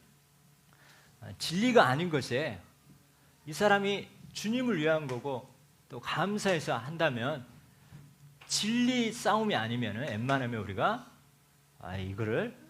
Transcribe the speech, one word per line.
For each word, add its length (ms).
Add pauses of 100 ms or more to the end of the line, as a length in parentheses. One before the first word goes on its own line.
(1400)
진리가 480
아닌 240
것에 500 (840)
이 60
사람이 540 (260)
주님을 460
위한 280
거고 440 (380)
또 100
감사해서 800
한다면 680 (1000)
진리 680
싸움이 440
아니면은 520
웬만하면 520
우리가, 500 (680)
아, 160
이거를, 580 (160)